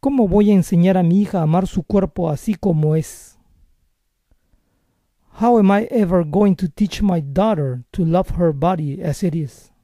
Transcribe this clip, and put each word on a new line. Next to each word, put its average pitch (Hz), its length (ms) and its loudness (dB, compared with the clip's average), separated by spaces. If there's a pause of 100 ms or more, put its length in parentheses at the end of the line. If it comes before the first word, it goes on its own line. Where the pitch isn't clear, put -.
¿Cómo 269 260 0
voy 202 240 4
a 208 40 4
enseñar 185 420 2
a 180 80 2
mi 170 160 4
hija 196 180 -2
a 170 40 0
amar 170 260 0
su - 160 -4
cuerpo 190 460 -2
así 170 260 -4
como 156 400 0
es? - 420 -8 (2000)
How 233 180 4
am 196 120 4
I 208 200 2
ever 185 340 0
going 190 320 2
to 185 120 -4
teach - 320 -4
my 185 200 0
daughter 139 720 -2
to 185 120 -2
love 170 260 0 (100)
her 165 120 2
body 156 480 -4
as 147 220 -6
it 170 140 -2
is? - 360 -10 (120)